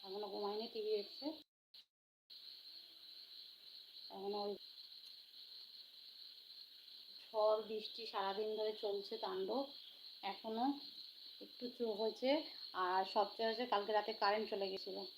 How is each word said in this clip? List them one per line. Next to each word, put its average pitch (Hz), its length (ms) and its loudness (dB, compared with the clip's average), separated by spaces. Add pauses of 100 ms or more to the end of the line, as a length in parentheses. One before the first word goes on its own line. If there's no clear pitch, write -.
এখনো 202 240 -4
ঘুমায়নি, 208 400 0
টিভি 214 300 0
দেখছে। 202 300 -4 (2750)
এখনো 196 320 0
ওই 202 120 2 (2750)
ঝড় 214 300 8
বৃষ্টি 214 460 -4
সারাদিন 202 500 0
ধরে 214 240 2
চলছে 202 360 0
তাণ্ডব, 202 480 2 (560)
এখনো 226 580 2 (600)
একটু 202 280 -10
চুপ 226 320 2
হয়েছে। 220 280 4 (440)
আর 185 280 6 (120)
সবচেয়ে 220 360 6
হচ্ছে 226 160 2
কালকে 208 280 4
রাতে 208 200 6
কারেন্ট 214 360 6
চলে 196 200 2
গেছিলো। 190 360 -4 (120)